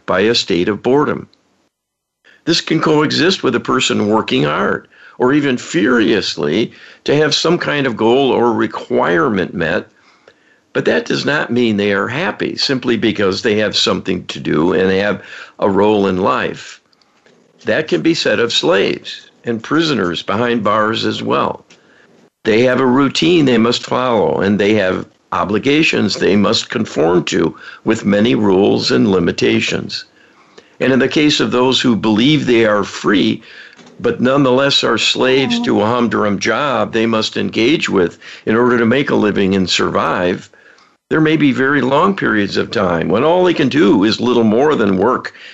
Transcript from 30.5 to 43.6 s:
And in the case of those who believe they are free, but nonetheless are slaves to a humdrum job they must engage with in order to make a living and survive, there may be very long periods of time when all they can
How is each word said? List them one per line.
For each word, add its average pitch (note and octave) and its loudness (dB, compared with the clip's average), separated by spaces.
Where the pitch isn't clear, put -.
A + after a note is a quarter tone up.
And C3 0
in C3 2
the C3 2
case D3+ 2
of A2+ -2
those B2 2
who A#2+ 2
believe A#2 2
they A#2 4
are G#2 2
free, A2 -2
but - -2
nonetheless C3+ 2
are A#2+ 0
slaves B2+ 0
to A2 0
a G#2 2
humdrum G#2+ 0
job A2+ -2
they A2+ 0
must A2 -2
engage A2 -2
with C3 0
in A2 -2
order A#2+ 2
to A#2 2
make C3 0
a B2+ -2
living G2+ 0
and F#2 0
survive, F#2+ -2
there D3 0
may D#3 2
be D3 2
very C3+ 0
long C3+ 0
periods G#2+ -2
of G2 -2
time F2 0
when A2 0
all F3+ 2
they F3 2
can D3 0